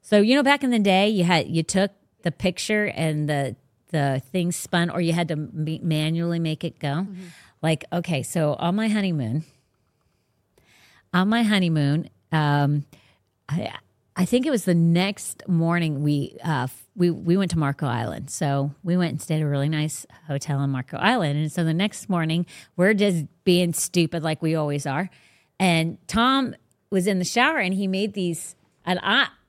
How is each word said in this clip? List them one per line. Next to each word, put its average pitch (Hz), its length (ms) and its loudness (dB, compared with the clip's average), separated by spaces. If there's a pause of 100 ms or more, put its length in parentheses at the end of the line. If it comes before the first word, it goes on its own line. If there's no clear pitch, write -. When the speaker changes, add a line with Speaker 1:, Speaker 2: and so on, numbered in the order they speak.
Speaker 1:
So, 208 200 4
you 214 140 6
know, 285 80 4
back 285 200 4
in 262 80 0
the 233 80 2
day, 196 300 4
you 202 160 2
had, 170 240 2
you 160 140 0
took 196 280 0 (320)
the 170 80 -2
picture 208 640 -2
and 151 320 -2
the, 139 300 -2 (340)
the 139 300 0 (120)
thing 175 200 0
spun, 170 380 -2
or - 100 -4
you 165 140 2
had 170 140 0
to 156 80 -2
ma-, 156 460 -6
manually 165 560 0
make 156 240 -4
it 160 160 -8
go. 147 100 -4
Speaker 2:
Mm-hmm. 185 360 -6 (380)
Speaker 1:
Like, 160 280 0
okay, 165 320 -2
so 151 360 -2
on 175 180 -2
my 220 120 0
honeymoon, 156 560 -2 (1700)
on 185 160 4
my 233 120 2
honeymoon, 165 680 2 (220)
um, 147 520 2 (640)
I, - 240 -4 (440)
I 185 80 2
think 254 220 2
it 320 40 0
was 240 140 0
the 175 120 2
next 170 720 0
morning 165 560 0
we, 147 400 0
uh, 143 200 -2
f-, - 300 -12
we, 175 160 2
we 170 260 0
went 190 140 2
to 165 80 0
Marco 143 280 0
Island. 117 440 -4
So 139 420 -2 (120)
we 180 120 0
went 175 140 0
and 135 100 -6
stayed 156 180 -4
at 156 40 0
a 151 60 0
really 143 200 0
nice 156 380 -4 (220)
hotel 139 320 -2
on 139 100 0
Marco 127 260 -6
Island. 185 420 0
And 156 120 -2
so 170 140 -2
the 160 100 0
next 196 340 -4
morning, 170 380 0 (300)
we're 196 180 4
just 190 300 2 (180)
being 175 300 2
stupid 165 500 -2
like 160 180 -4
we 160 140 0
always 147 320 -2
are. 151 240 -4 (480)
And 165 480 2
Tom 254 480 2 (360)
was 190 180 2
in 196 100 2
the 185 60 0
shower 285 340 2
and 190 160 0
he 196 140 -2
made 196 260 -2
these, 175 400 -4 (320)
and 180 160 -2
I 247 240 2 (220)